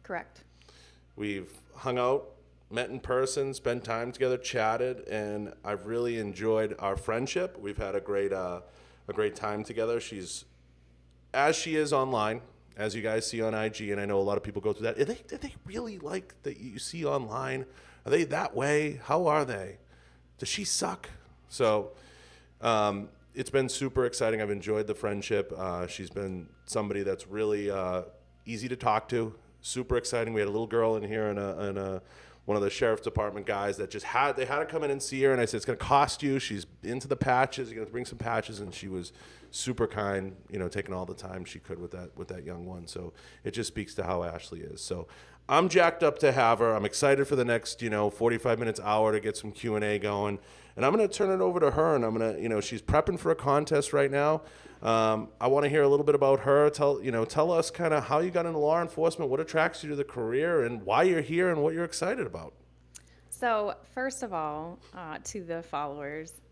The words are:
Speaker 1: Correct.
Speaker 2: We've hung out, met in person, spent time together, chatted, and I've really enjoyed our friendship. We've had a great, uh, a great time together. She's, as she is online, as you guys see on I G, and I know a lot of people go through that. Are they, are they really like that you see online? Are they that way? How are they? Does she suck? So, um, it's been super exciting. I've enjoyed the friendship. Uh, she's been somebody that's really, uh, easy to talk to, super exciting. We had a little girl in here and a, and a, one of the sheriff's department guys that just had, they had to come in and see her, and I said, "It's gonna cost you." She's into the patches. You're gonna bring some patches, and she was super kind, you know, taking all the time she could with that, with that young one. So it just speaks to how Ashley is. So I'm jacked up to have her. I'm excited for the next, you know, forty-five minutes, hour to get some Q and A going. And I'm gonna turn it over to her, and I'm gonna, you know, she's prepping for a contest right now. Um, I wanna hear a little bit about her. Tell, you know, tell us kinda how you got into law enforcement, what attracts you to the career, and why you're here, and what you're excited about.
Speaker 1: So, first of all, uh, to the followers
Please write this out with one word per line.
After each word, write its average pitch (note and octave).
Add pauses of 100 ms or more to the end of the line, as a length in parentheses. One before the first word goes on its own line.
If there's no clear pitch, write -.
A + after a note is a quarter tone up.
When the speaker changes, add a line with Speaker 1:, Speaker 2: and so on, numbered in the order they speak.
Speaker 1:
Correct. - (720)
Speaker 2:
We've G2+ (240)
hung B2+
out, B2+ (420)
met A#2
in B2
person, C3
spent A#2+
time A#2+
together, B2+
chatted, B2
and G#2 (120)
I've G2
really A#2+
enjoyed G#2+
our G2
friendship. C3
We've G2+
had G2
a G2+
great, G2
uh, F2+ (440)
a -
great G#2
time G#2
together. A2+
She's, G2 (880)
as D3
she D#3+
is D3+
online, A#2+ (360)
as G#2
you A2+
guys A2
see A2+
on A2
I A2
G, G#2+
and G2+
I G2+
know G2+
a G2
lot G2+
of -
people G2+
go G#2+
through G#2+
that. A2+
Are C#3
they, G#3+ (140)
are D4
they C#4 (120)
really A3
like D#3
that C#3
you A2
see E3
online? C3 (400)
Are -
they E3
that D3
way? D3
How E3
are D3+
they? G2+ (580)
Does -
she -
suck? - (400)
So, G#2+ (680)
um, G#2 (260)
it's C3+
been C3+
super C3
exciting. A2+
I've G#2
enjoyed G#2
the G#2
friendship. G2+
Uh, F2+
she's F2
been F#2 (180)
somebody G2+
that's F#2+
really, G#2
uh, F#2 (420)
easy A#2
to B2
talk A2
to, A2+ (240)
super B2
exciting. A#2
We A2
had G#2
a G2+
little A2
girl A2+
in G#2+
here G#2+
and G2+
a, G2
and G2
a, F#2+ (440)
one G#2
of G2+
the G2+
sheriff's A2
department G#2
guys G2+
that G2
just G#2
had, C3+
they C3
had C#3
to D#3
come D#3
in C#3+
and C#3
see C3+
her, C3+
and B2+
I A#2
said, A2
"It's G#2+
gonna A#2+
cost C#3
you." C3+
She's G2+ (180)
into B2+
the C#3
patches. B2+
You're A2
gonna A2
bring B2
some B2
patches, A2+
and F#2+
she G2
was F#2 (380)
super A#2+
kind, G2 (140)
you G2+
know, F2+
taking G2
all F#2
the F#2
time F#2
she -
could E2+
with F2
that, F2+
with F2+
that F2+
young F2
one. F2+
So E2+ (320)
it G#2+
just G#2+
speaks -
to G2
how F2
Ashley E2+
is. D#2
So F2 (400)
I'm E3
jacked E3+
up D3
to C3+
have A#2
her. A#2
I'm G#2
excited C#3
for C#3+
the B2
next, A#2
you A#2
know, G#2
forty-five A2+
minutes, A2+
hour G#2+
to G#2+
get G#2
some G#2
Q A2+
and G#2
A G#2
going. G2+ (380)
And B2
I'm C3+
gonna G#3+
turn G3
it F#3+
over F3+
to C#3+
her, D#3
and B2
I'm A2
gonna, A2
you G2+
know, A2
she's G#2
prepping D#3+
for E3
a D#3+
contest C#3+
right C#3
now. D3 (400)
Um, A2 (100)
I A#2
wanna C#3+
hear D3
a C#3+
little C#3+
bit D3
about C#3
her. C#3+
Tell, C#3+
you B2
know, A2+
tell D#3
us E3
kinda D#3
how B2+
you F3+
got F3
into E3
law D#3
enforcement, E3
what C3+
attracts D#3+
you D3+
to D3
the C#3+
career, C3
and A#2
why B2
you're F3
here, E3+
and D#3
what D#3
you're E3+
excited F#3
about. E2+ (760)
Speaker 1:
So, G#3+ (180)
first B3+
of G#3
all, D#3 (140)
uh, E3
to G3
the E3
followers D3 (100)